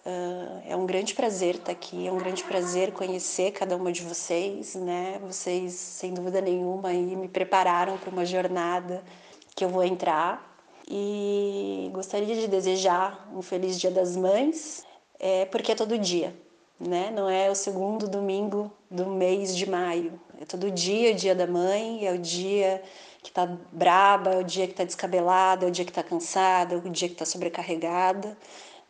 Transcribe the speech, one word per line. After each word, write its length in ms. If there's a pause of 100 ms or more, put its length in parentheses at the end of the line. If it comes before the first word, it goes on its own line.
Ah, 600
é 100
um 100
grande 280
prazer 440
tá 140
aqui, 340
é 60
um 60
grande 260
prazer 480
conhecer 600
cada 240
uma 140
de 120
vocês, 720
né? 520
Vocês, 460
sem 400
dúvida 280
nenhuma, 500
aí 260
me 120
prepararam 680
pra 140
uma 140
jornada 800 (520)
que 100
eu 40
vou 140
entrar. 680 (340)
E 1080
gostaria 400
de 120
desejar 880
um 60
feliz 400
Dia 100
das 260
Mães, 680 (340)
é, 280
porque 260
é 20
todo 240
dia, 380 (420)
né? 320
Não 180
é 220
o 40
segundo 520
domingo 640 (200)
do 160
mês 500
de 120
maio. 520 (180)
É 60
todo 260
dia 420
o 20
Dia 200
da 120
Mãe, 600
é 60
o 60
dia 640 (420)
que 80
tá 140 (260)
braba, 600
é 40
o 60
dia 240
que 60
tá 100
descabelada, 800
é 40
o 20
dia 160
que 60
tá 100
cansada, 720
é 20
o 140
dia 180
que 60
tá 100
sobrecarregada, 1120 (540)